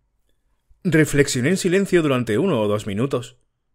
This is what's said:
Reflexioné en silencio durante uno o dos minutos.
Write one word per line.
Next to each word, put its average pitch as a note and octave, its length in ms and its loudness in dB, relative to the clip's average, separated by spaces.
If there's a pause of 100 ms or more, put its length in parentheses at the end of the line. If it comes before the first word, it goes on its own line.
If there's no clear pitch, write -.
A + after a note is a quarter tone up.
(840)
Reflexioné C#3+ 680 2
en F#3+ 80 0
silencio F3+ 460 0
durante B2 340 0
uno D3+ 240 0
o G#2 60 0
dos G#2 180 -2
minutos. A#2+ 540 -6 (360)